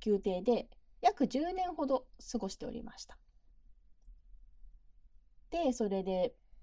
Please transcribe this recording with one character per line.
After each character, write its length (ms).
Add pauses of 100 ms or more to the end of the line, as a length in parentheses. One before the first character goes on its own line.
宮 160
廷 220
で 280 (320)
約 260
十 240
年 220
ほ 120
ど 200 (260)
過 60
ご 100
し 80
て 100
お 60
り 100
ま 160
し 80
た。 120 (2250)
で、 240
そ 160
れ 140
で、 300 (300)